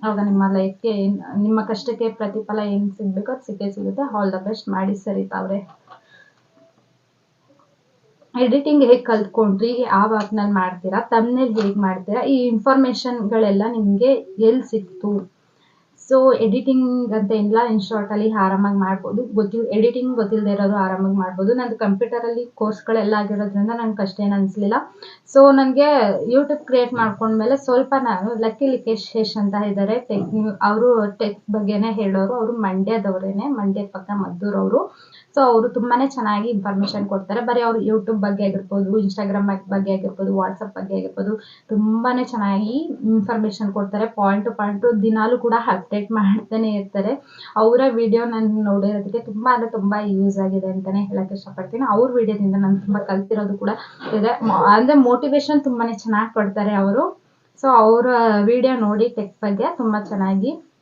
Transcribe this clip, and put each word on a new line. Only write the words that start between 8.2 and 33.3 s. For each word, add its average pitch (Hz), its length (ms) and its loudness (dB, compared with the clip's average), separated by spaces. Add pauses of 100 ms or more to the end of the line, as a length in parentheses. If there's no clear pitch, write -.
ಎಡಿಟಿಂಗ್ 277 440 4
ಹೇಗ್ 247 200 6
ಕಲ್ತ್ಕೊಂಡ್ರಿ? 220 760 0
ಯಾವ 214 340 2
ಆ್ಯಪ್‌ನಲ್ಲಿ 208 380 -2
ಮಾಡ್ತೀರಾ? 185 480 -2
ಥಂಬ್ನೇಲ್ 240 580 0
ಹೇಗ್ 202 180 0
ಮಾಡ್ತೀರಾ? 196 440 -2
ಈ 254 280 2
ಇನ್ಫಾರ್ಮೇಷನ್‌ಗಳೆಲ್ಲ 226 1200 2
ನಿಮ್ಗೆ 220 420 2 (260)
ಎಲ್ 226 240 4
ಸಿಕ್ತು? 202 720 -6 (760)
So 262 260 6
ಎಡಿಟಿಂಗ್ 247 800 0
ಅಂತ 214 180 0
ಏನಿಲ್ಲ, 214 260 2 (120)
in 220 60 2
short 202 360 -4
ಅಲ್ಲಿ 214 200 0
ಆರಾಮಾಗಿ 196 440 2
ಮಾಡ್ಬೋದು. 196 460 -2 (120)
ಗೊತ್ತಿಲ್-, 214 320 0
ಎಡಿಟಿಂಗ್ 240 480 0
ಗೊತ್ತಿಲ್ದೇ 208 360 0
ಇರೋರು 202 260 0
ಆರಾಮಾಗಿ 190 400 0
ಮಾಡ್ಬೋದು. 190 380 0
ನಂದು 247 220 -4
ಕಂಪ್ಯೂಟರಲ್ಲಿ 233 760 -2
ಕೋರ್ಸ್‌ಗಳೆಲ್ಲ 214 640 -2
ಆಗಿರೋದ್ರಿಂದ 202 560 -2
ನಂಗೆ 226 220 -4
ಕಷ್ಟ 196 240 -6
ಏನ್ 202 120 0
ಅನ್ಸ್ಲಿಲ್ಲ. 202 420 0 (600)
So 277 220 8
ನನ್ಗೆ 262 600 4 (160)
YouTube 294 300 2
ಕ್ರಿಯೇಟ್ 247 300 2
ಮಾಡ್ಕೊಂಡ್ಮೇಲೆ 220 640 0
ಸ್ವಲ್ಪ 262 420 0
ನಾನು 220 420 -2
ಲಕ್ಕಿ 226 260 -2
ಲಿಕೇಶ್ 226 380 -2
ಶೇಷ್ 220 320 -4
ಅಂತ 202 180 -2
ಇದ್ದಾರೆ, 208 460 0
ಟೆಕ್, 214 640 -4
ಅವರು 220 480 2
ಟೆಕ್ 202 400 -6
ಬಗ್ಗೆನೇ 208 420 -2
ಹೇಳೋರು. 196 420 -2
ಅವರು 226 180 -2
ಮಂಡ್ಯದವ್ರೇನೆ, 196 960 -2